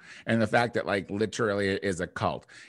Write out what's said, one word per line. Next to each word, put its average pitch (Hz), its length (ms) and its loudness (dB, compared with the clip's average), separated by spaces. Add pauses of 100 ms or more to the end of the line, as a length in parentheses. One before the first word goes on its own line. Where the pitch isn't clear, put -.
(280)
and 117 120 2
the 107 60 4
fact 117 300 2
that, - 100 -2
like, 98 240 0
literally 101 600 0
it 98 140 0
is 92 160 0
a 90 80 -2
cult. 80 380 -2 (240)